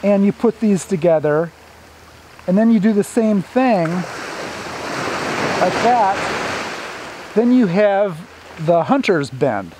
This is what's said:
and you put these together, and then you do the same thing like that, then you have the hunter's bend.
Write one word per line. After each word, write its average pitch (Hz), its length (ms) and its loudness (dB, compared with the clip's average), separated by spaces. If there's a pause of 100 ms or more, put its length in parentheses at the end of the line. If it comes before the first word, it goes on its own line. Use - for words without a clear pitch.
and - 200 4
you 202 80 4
put - 280 0
these 202 260 0
together, 156 640 0 (920)
and 185 100 0
then 226 140 4
you 220 100 6
do 214 140 2
the 202 100 2
same 214 380 0
thing 226 480 0
like - 1900 -6
that, 220 340 2 (1160)
then 240 180 2
you 254 140 6
have 196 540 2 (480)
the 170 160 4
hunter's 180 480 2
bend. 113 480 -2